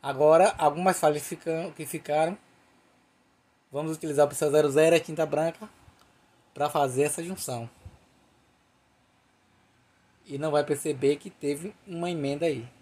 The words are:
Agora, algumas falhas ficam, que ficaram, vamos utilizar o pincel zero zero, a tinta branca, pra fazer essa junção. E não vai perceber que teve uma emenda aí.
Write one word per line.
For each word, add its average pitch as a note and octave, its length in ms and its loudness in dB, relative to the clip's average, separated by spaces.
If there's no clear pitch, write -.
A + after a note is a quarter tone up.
Agora, D3+ 560 4
algumas E3+ 400 2
falhas D3 260 0
ficam, E3 480 -8
que D#3 140 -14
ficaram, D#3 500 -2
vamos D#3 260 -6
utilizar D3 300 2
o - 20 -2
pincel C#3+ 220 -2
zero D3+ 200 4
zero, D#3+ 260 6
a D#3+ 40 6
tinta D#3+ 240 -4
branca, D#3+ 440 -4
pra C#3+ 160 -2
fazer C#3 360 0
essa D3 180 -4
junção. C3 480 -10
E D3 100 -12
não D#3 140 -4
vai C#3+ 140 2
perceber C#3+ 520 0
que F3+ 140 -16
teve D3+ 420 -6
uma E3+ 240 -6
emenda D3 360 -2
aí. B2 200 -4